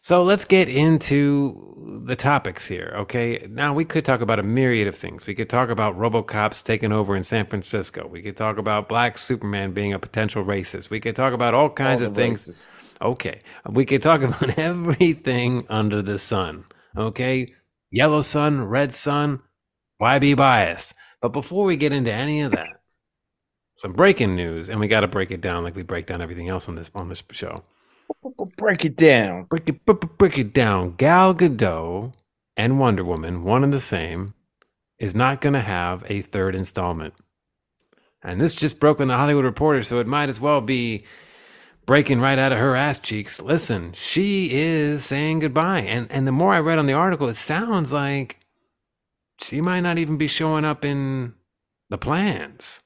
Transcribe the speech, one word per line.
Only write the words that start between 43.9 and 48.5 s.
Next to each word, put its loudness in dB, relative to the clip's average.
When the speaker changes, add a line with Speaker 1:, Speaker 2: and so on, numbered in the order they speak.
Speaker 1:
she -2
is 0
saying 0
goodbye. 0
And, -4
and -2
the 0
more 4
I 4
read 2
on 2
the 2
article, 2
it -6
sounds -2
like -4